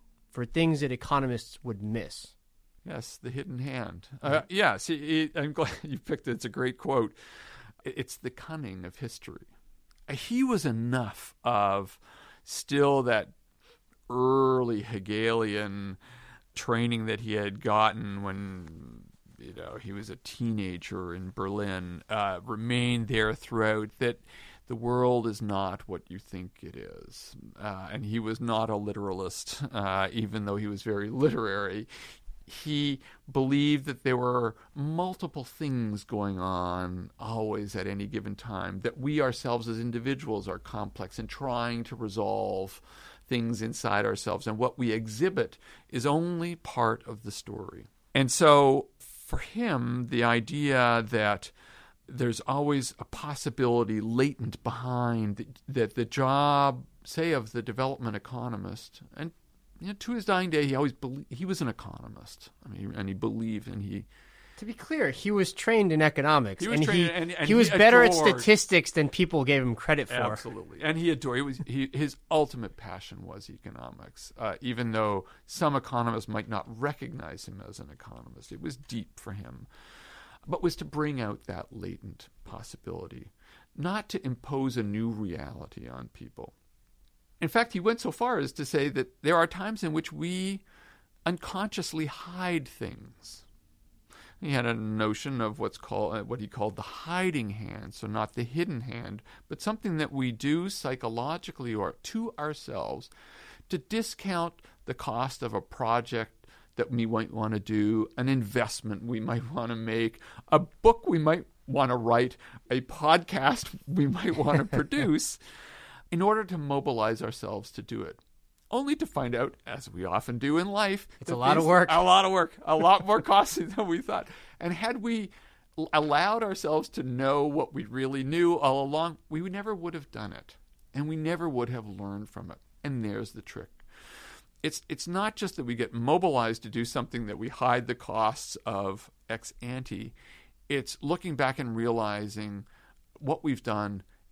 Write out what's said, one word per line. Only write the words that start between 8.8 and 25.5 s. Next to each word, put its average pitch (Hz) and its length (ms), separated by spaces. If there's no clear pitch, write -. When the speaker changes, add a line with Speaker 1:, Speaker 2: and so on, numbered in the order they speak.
Speaker 2:
of 90 120
history. - 500
Uh, - 60
he 240 320
was 214 220
enough 120 760
of 101 560
still 139 600
that 113 240
early 127 760
Hegelian 104 1120
training 117 520
that 107 140
he 110 140
had 101 280
gotten 107 600
when 90 840
you - 140
know, - 260
he - 120
was 101 180
a - 60
teenager 92 1000
in 92 160
Berlin, 95 800
uh, 101 360
remained 120 640
there 110 260
throughout, 107 640
that 120 220
the 120 80
world 123 500
is 107 160
not 98 460